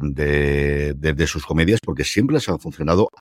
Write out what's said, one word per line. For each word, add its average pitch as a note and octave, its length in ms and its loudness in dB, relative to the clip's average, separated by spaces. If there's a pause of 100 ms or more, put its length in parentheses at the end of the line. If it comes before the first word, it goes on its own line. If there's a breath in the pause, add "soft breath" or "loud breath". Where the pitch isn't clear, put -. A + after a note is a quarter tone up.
de, C#2+ 920 0
de, D2 180 -2
de D2 140 0
sus - 180 -4
comedias, D#2+ 400 2
porque C#2+ 200 -4
siempre C3 280 0
les D3 160 -2
han E2+ 100 -2
funcionado, E2+ 520 0 (100)